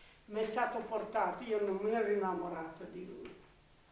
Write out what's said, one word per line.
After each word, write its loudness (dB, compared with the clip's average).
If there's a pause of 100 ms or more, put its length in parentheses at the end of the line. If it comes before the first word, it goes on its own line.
(260)
mi -2
è 4
stato 0
portato, 0
io 2
non 2
mi 2
ero 4
innamorata 0
di -10
lui. -12 (520)